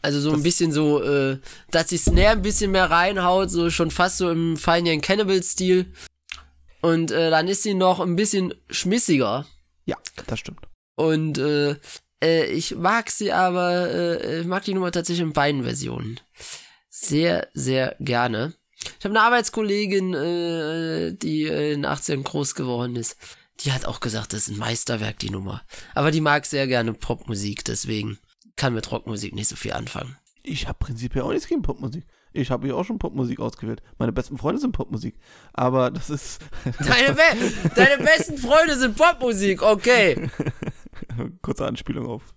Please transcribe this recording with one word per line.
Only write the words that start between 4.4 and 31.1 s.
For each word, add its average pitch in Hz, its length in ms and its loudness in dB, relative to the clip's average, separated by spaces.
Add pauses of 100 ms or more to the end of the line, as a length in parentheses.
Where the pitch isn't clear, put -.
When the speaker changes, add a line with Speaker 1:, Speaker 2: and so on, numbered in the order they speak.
Speaker 1:
Fine 170 340 2
Young 156 100 0
Cannibal-Stil. 185 840 2 (960)
Und, 165 300 2
äh, 165 180 2
dann 160 180 2
ist 196 160 2
sie 208 100 0
noch 185 280 4
ein 175 160 0
bisschen 196 360 0 (160)
schmissiger. 143 760 2 (400)
Speaker 2:
Ja, - 100 -4 (320)
das 214 120 -6
stimmt. - 200 -16 (360)
Speaker 1:
Und, 156 420 0
äh, 147 400 0 (440)
äh, 165 260 4
ich 156 280 -4
mag 208 340 0
sie 202 220 -2
aber, 180 580 2
äh, 170 520 -2
ich 170 40 -4
mag 185 200 -4
die 196 80 -2
Nummer 185 180 0
tatsächlich 175 320 -2
in 160 80 -2
beiden 143 320 0
Versionen. 120 560 -6 (680)
Sehr, - 640 0
sehr 131 480 -2
gerne. 120 520 0 (460)
Ich - 60 -12
hab 202 60 -2
eine 214 100 4
Arbeitskollegin, 208 920 2
äh, 165 1000 -4
die, 156 300 -2
äh, 151 280 -2
in 143 120 -2
den - 20 -2
achtzigern 139 400 -4
groß 147 300 -4
geworden 123 420 -4
ist. 117 180 -6 (460)
Die 139 100 -2
hat 127 140 -2
auch - 160 -6
gesagt, 110 320 -4
das 107 160 -2
ist - 0 -
ein 104 100 -6
Meisterwerk, 113 600 -2
die 104 100 -6
Nummer. 98 320 -6 (340)
Aber 147 160 2
die 160 80 2
mag 147 260 2
sehr 139 220 -2
gerne 117 260 0
Popmusik, 104 680 -6
deswegen, 107 560 -4 (440)
kann 123 120 0
mit 110 180 -6
Rockmusik 107 420 -6
nicht 104 140 -2
so - 80 -8
viel - 160 -6
anfangen. 123 420 -8 (260)
Speaker 2:
Ich - 280 -6
hab - 100 -8
prinzipiell 123 460 -4